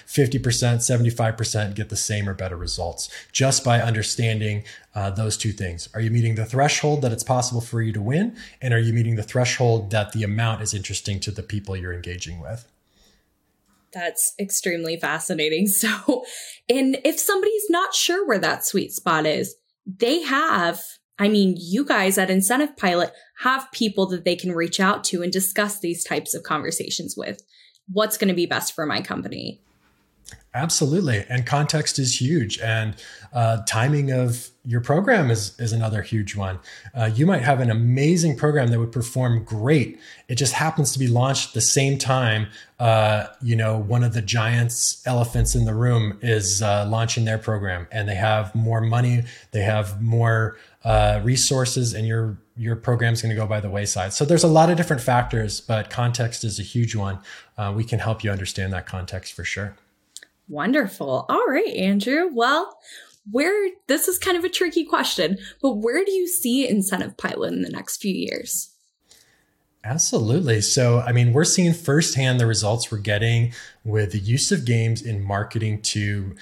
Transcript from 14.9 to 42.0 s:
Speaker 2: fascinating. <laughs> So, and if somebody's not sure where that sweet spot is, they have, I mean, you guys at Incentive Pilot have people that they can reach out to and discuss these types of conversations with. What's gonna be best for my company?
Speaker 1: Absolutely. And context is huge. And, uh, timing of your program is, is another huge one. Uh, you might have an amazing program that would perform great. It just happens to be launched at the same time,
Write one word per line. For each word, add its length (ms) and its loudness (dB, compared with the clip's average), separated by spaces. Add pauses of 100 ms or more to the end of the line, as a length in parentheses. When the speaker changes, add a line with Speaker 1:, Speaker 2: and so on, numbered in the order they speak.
Speaker 2:
fascinating. 720 0
<laughs> 0 -
So, 560 0 (420)
and 380 2
if 160 0
somebody's 480 0
not 260 0
sure 320 0
where 120 2
that 260 -2
sweet 300 -2
spot 320 0
is, 280 0 (300)
they 380 0
have, 580 0 (380)
I 100 2
mean, 300 4
you 260 -2
guys 320 2
at 140 2
Incentive 480 2
Pilot 340 2 (280)
have 320 -2
people 320 0
that 220 -4
they 100 2
can 160 -4
reach 280 -2
out 220 2
to 200 -2
and 100 -2
discuss 480 -2
these 240 -4
types 300 -4
of 80 -8
conversations 720 -6
with. 260 -10 (480)
What's 280 0
gonna 160 2
be 100 2
best 300 -2
for 100 -4
my 160 -2
company? 600 -8 (920)
Speaker 1:
Absolutely. 760 0
And 180 -2
context 520 0
is 220 0
huge. 380 0
And, 380 -2 (360)
uh, 340 2
timing 440 2
of 400 0 (140)
your 160 0
program 500 4
is, 280 -2
is 140 -2
another 300 0
huge 340 -4
one. 220 -4 (360)
Uh, 200 0
you 100 4
might 180 4
have 180 4
an 100 4
amazing 680 4
program 320 2
that 100 4
would 140 -2
perform 520 0
great. 540 2 (300)
It 60 -4
just 180 0
happens 400 0
to 60 -4
be 100 2
launched 400 2
at 60 -16
the 60 0
same 360 2
time, 520 2 (300)